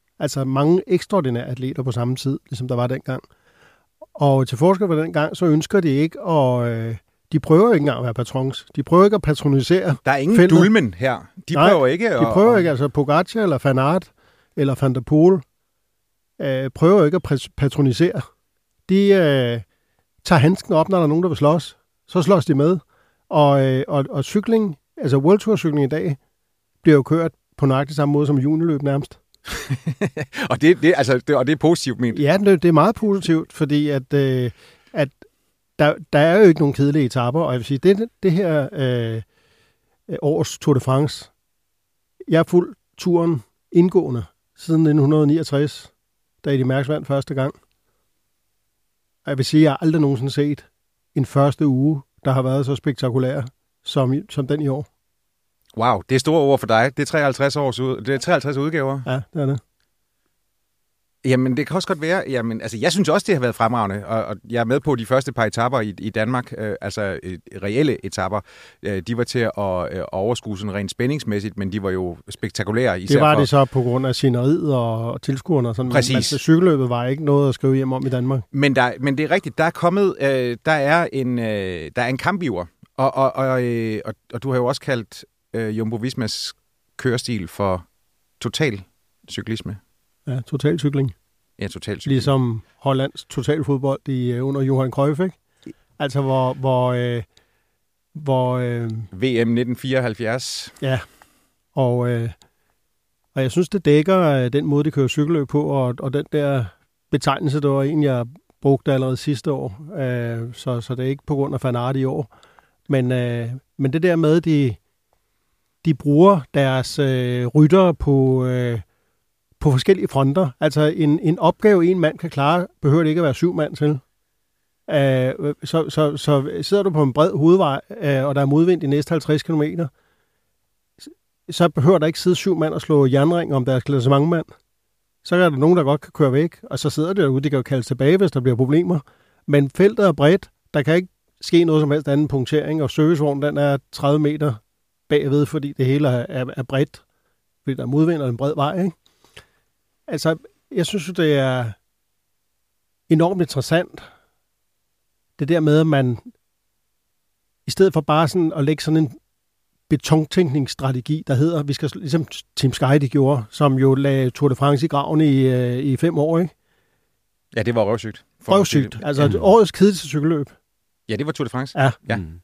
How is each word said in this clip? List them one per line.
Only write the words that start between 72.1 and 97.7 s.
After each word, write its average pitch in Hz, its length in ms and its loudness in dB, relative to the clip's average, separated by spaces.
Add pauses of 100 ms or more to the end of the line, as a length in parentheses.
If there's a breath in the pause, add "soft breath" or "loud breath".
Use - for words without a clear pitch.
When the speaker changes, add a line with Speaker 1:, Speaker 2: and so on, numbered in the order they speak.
Speaker 2:
spektakulære, 104 720 -4
især 101 140 0
Speaker 1:
Det 147 80 4
var 151 120 4
Speaker 2:
for 143 60 2
Speaker 1:
det 139 80 2
så 139 160 4
på 127 180 -2
grund 123 240 -2
af 127 80 -2
sceneriet 139 600 0
og, 117 380 -2
og - 100 -12
tilskuerne 135 460 -2
og 107 80 -6
sådan, 127 120 -4
men 120 40 -4
Speaker 2:
Præcis. 127 240 2
Speaker 1:
altså, 123 220 -2
cykelløbet 160 500 4
var 120 180 -2
ikke 143 180 -4
noget 143 240 4
at 123 60 0
skrive 135 200 0
hjem 131 180 -2
om 135 140 -4
i 127 40 -4
Danmark. 127 300 -2 (100)
Speaker 2:
Men 135 260 0
der, 123 240 2
men 139 180 -2
det 156 60 -2
er 135 60 -4
rigtigt, 170 280 -2
der 160 60 2
er 165 60 0
kommet... 180 500 0
Øh, 127 360 0 (100)
der 160 60 2
er 156 400 2
en, 123 260 -2
øh, 95 580 -6
der 123 60 0
er 120 60 -2
en 131 100 -4
kampiver, 156 460 -4 (320)
og, 135 200 -2
og, 135 200 0
og, 131 260 -2
øh, 113 420 -4
og, - 100 -10 (200)
og 110 80 -12
du 135 80 -6
har 127 80 -2
jo 123 80 0
også 131 140 -4
kaldt, - 440 -8 (300)
øh, 110 240 -6
Jumbo 113 180 -4
Vismas 117 560 -8 (440)
kørestil 117 520 -4
for 92 380 -4 (540)
total 117 420 -4 (480)
cyklisme. 107 460 -10 (520)
Speaker 1:
Ja, 127 120 -6
totalcykling. 143 760 -2 (440)
Speaker 2:
Ja, 98 100 -6
totalcykling. 104 460 -8
Speaker 1:
Ligesom 123 480 0 (140)
Hollands 135 480 -4
totalfodbold 139 840 -4
i, 123 240 -2
øh, 127 140 -4
under 139 140 -4
Johan 131 300 0
Cruyff, 139 300 -2
ikke? 185 160 -4 (600)
Altså, 143 240 -4
hvor... 131 320 0
hvor, 127 380 0
øh, 123 300 -4 (920)